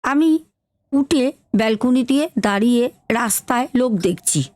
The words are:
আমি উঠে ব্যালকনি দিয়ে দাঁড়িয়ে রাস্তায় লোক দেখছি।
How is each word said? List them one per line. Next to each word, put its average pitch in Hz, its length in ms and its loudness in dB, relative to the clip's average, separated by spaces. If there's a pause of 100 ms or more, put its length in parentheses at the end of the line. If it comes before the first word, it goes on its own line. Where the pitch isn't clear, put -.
আমি 294 260 2 (640)
উঠে 277 320 0 (340)
ব্যালকনি 226 520 0
দিয়ে 277 140 2 (220)
দাঁড়িয়ে 233 360 2 (360)
রাস্তায় 240 480 -2 (140)
লোক 254 120 0 (140)
দেখছি। 175 340 -2 (160)